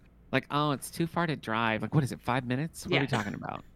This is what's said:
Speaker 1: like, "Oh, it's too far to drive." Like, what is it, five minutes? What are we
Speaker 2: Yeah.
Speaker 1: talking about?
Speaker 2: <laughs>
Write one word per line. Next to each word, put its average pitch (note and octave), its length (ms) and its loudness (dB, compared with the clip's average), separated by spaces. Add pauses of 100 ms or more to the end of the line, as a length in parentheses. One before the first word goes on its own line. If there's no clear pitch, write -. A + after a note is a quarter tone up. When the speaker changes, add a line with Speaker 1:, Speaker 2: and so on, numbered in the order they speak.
(320)
Speaker 1:
like, C3 180 2
"Oh, D3 220 2
it's - 180 -4
too E3+ 160 -2
far E3+ 200 0
to D3+ 100 0
drive." A2 460 2
Like, G#2+ 120 -4
what D3 100 6
is G#2+ 80 -4
it, D#2 80 -10
five B2+ 260 0
minutes? C3 400 -4
What - 100 0
are C3+ 40 4
we C#3 60 0
Speaker 2:
Yeah. - 0 -
Speaker 1:
talking G#2 280 -2
about? - 340 -8
Speaker 2:
<laughs> - 80 -20